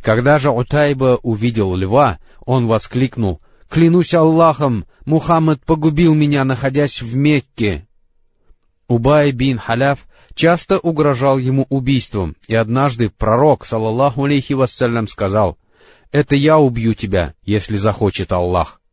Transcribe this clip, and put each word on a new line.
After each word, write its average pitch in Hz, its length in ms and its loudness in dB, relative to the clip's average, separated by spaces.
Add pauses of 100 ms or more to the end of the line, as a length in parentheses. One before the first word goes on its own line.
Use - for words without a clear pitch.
Когда 123 360 2
же 143 120 0
Утайба 131 720 0
увидел 110 540 -2
льва, 98 420 0 (260)
он 120 220 0
воскликнул: 113 760 -2 (280)
«Клянусь 170 460 2
Аллахом, 156 720 2 (180)
Мухаммад 156 600 0
погубил 156 500 2
меня, 147 300 2
находясь 135 580 -2
в 117 120 -10
Мекке». 127 720 -2 (1000)
Убай 139 420 2
бин 127 280 -2
Халяф 131 500 -4 (260)
часто 170 460 0
угрожал 139 580 0
ему 131 300 -2
убийством, 123 680 -2 (140)
и 113 80 0
однажды 117 540 0
пророк, 120 560 0
саллаллаху 117 580 -2
алейхи 139 300 -2
вассалям, 120 520 -2
сказал: 101 520 -2 (520)
«Это 143 240 0
я 151 240 4
убью 117 360 2
тебя, 92 400 -4 (100)
если 104 320 -4
захочет 98 560 -2
Аллах». 90 480 -2 (120)